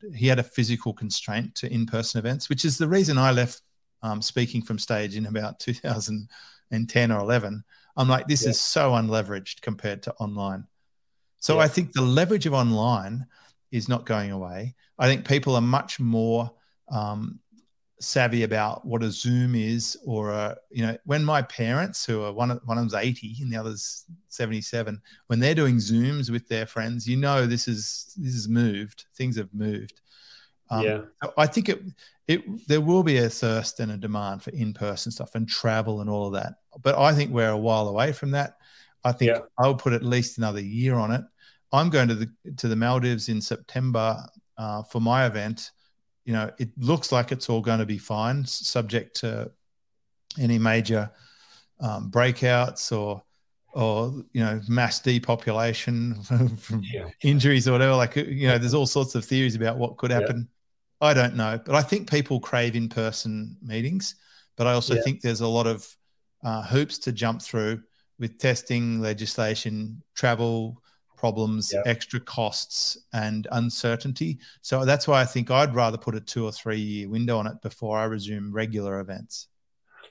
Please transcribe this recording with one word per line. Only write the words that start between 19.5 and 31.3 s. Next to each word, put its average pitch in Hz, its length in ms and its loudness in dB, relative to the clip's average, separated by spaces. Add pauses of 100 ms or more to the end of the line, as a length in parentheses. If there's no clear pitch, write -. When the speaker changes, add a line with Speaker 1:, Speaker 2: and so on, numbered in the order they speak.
Speaker 1:
is, 113 420 -2 (100)
or 107 240 -2
a, 104 260 -4 (140)
you 113 160 -2
know, 113 180 -2
when 147 180 0
my 151 200 2
parents, 127 640 -2
who 110 160 -2
are 104 100 -4
one 120 180 0
of, 120 140 -4
one 117 140 -2
of 120 40 0
them's 113 120 -2
eighty 110 480 -4
and 127 100 -4
the 113 60 -4
other's 110 480 -8 (220)
seventy-seven, 110 720 -4 (260)
when 117 140 2
they're 143 140 6
doing 139 220 4
Zooms 117 540 2
with 117 180 -4
their 110 180 -2
friends, 113 400 -6
you 123 100 0
know, 139 300 4
this 117 220 0
is, - 480 -6
this 143 180 -4
has 107 140 -4
moved. 107 560 0 (100)
Things 127 220 -4
have 98 160 -6
moved. 104 480 -6 (720)
Um, 110 140 0
Speaker 2:
Yeah. 107 160 0 (220)
Speaker 1:
so - 140 -8